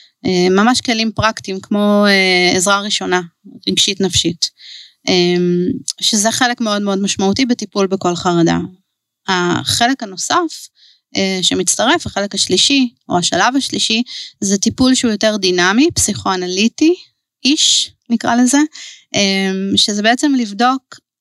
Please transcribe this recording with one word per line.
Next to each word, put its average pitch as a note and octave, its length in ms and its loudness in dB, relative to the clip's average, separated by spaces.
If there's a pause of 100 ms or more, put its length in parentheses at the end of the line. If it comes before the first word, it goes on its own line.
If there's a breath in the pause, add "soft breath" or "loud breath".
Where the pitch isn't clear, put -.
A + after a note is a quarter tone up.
(260 soft breath)
אה, F#3 240 2
ממש G#3+ 320 2
כלים A3 300 -2
פרקטיים G3+ 480 -4
כמו, G#3 480 2
אה, F#3 500 2
עזרה G3 240 0
ראשונה, F#3 400 -2 (480)
רגשית G3 320 0
נפשית. F3 480 -2 (580 loud breath)
אה, F3 280 2 (680)
שזה G#3+ 300 0
חלק B3 300 -2
מאוד G#3 200 -2
מאוד G3 180 -2
משמעותי G3 460 0
בטיפול G3+ 420 -2
בכל F3 280 -2
חרדה. E3+ 420 2 (680)
החלק F#3 760 0
הנוסף, C#4 680 -4 (460 soft breath)
אה, F#3+ 260 -2
שמצטרף, G3+ 640 0
החלק G3+ 300 -6
השלישי, B3 540 2 (200)
או E3+ 80 0
השלב F#3 380 0
השלישי, A3+ 480 -2 (380 loud breath)
זה G3+ 160 0
טיפול B3+ 380 0
שהוא A#3 160 0
יותר G#3+ 260 0
דינמי, G3 540 2
פסיכואנליטי, G3 1040 0 (480)
איש, - 480 0 (180)
נקרא A#3 260 0
לזה, B3+ 240 4 (560 loud breath)
אה, G3 360 0 (240)
שזה G#3 260 0
בעצם B3+ 340 2
לבדוק A#3+ 640 -2 (220)